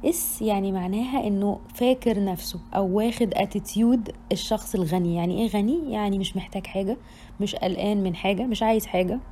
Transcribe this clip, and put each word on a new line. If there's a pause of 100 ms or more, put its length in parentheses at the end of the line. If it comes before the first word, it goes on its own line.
اس
يعني
معناها
إنه (160)
فاكر
نفسه (140)
أو
واخد
اتيتيود (220)
الشخص
الغني.
يعني
إيه
غني؟
يعني
مش
محتاج
حاجة، (440)
مش
قلقان
من
حاجة،
مش
عايز
حاجة. (120)